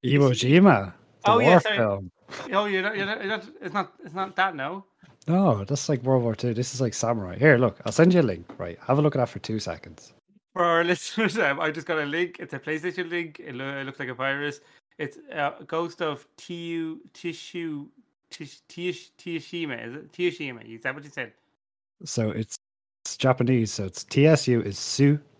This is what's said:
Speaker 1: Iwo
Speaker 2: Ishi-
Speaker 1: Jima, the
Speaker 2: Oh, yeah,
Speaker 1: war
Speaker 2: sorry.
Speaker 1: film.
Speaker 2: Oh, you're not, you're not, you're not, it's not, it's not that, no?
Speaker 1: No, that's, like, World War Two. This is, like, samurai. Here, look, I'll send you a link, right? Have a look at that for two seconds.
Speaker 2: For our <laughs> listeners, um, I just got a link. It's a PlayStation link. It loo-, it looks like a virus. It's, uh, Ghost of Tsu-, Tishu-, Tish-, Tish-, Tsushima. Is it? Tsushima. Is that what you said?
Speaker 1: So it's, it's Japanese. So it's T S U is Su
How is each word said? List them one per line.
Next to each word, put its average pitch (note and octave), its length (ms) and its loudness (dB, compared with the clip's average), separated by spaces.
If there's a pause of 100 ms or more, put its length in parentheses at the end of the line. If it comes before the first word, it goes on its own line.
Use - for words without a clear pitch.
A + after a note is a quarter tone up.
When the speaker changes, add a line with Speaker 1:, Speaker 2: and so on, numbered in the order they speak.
Speaker 1:
Iwo C#3 260 6
Speaker 2:
Ishi- B2 200 0
Speaker 1:
Jima, D3 420 6 (320)
the G3+ 60 6
Speaker 2:
Oh, A#3 80 6
yeah, D#3 120 6
Speaker 1:
war F3+ 100 10
Speaker 2:
sorry. G#3+ 160 -2
Speaker 1:
film. G2 340 0 (420)
Speaker 2:
Oh, G#3 120 2
you're F#3+ 180 0
not, G#3 120 -2
you're G3 100 -2
not, G#3+ 140 -4
you're G3+ 100 -6
not, G#3 180 -6 (140)
it's F#3 120 -10
not, G3 200 -4 (100)
it's D3 100 -16
not F#3+ 220 -6
that, F#3+ 200 2
no? D#3+ 300 -8 (420)
Speaker 1:
No, D#3+ 380 4
that's, C#3 240 -4
like, C3 140 -2
World C3 200 4
War A2+ 120 0
Two. A#2+ 180 -4
This B2 200 -4
is, A#2+ 80 -8
like, A#2 120 -2
samurai. G#2 440 -4
Here, C3+ 200 8
look, A#2+ 280 2
I'll A2 60 -2
send F3 220 6
you F3 80 6
a - 0 -
link, F2+ 260 -2 (120)
right? F2 260 -10
Have C#3 140 2
a - 20 2
look D3 140 2
at C3 40 0
that A#2+ 100 0
for G2+ 100 -12
two A2 200 -6
seconds. E2 540 -12 (400)
Speaker 2:
For F3+ 100 0
our E3+ 200 4
<laughs> F3 80 0
listeners, G#3 460 -2
um, D3 220 0
I D#3 120 0
just D#3 160 -10
got D#3+ 120 -2
a D3 60 -2
link. E3+ 340 -4
It's - 140 -12
a C3+ 60 -10
PlayStation E3+ 500 -8
link. E3+ 300 -8
It C3 160 -14
loo-, C3 140 -10
it C#3 160 -8
looks C3 140 -14
like C3 100 -8
a B2+ 40 -10
virus. C#3 460 -4 (400)
It's, C#3+ 180 -8 (160)
uh, D3 180 -2 (160)
Ghost E3+ 340 -6
of D3+ 240 -6 (120)
Tsu-, E3 600 -10 (140)
Tishu-, D#3+ 760 -10 (420)
Tish-, - 380 -18
Tish-, - 500 -8
Tsushima. D#3 720 -8
Is B2 80 -12
it? D3+ 160 -18
Tsushima. D3 540 -6 (100)
Is A2 80 -18
that C3 120 -4
what D3 80 -18
you D3 60 -20
said? B2 240 -10 (720)
Speaker 1:
So A2 260 -2
it's, A2 240 -8 (480)
it's - 140 -8
Japanese. B2+ 560 2
So G2+ 120 -6
it's - 180 -10
T C#3+ 240 4
S D#3 200 4
U A#2+ 140 2
is G2+ 180 -6
Su C#3+ 400 2 (200)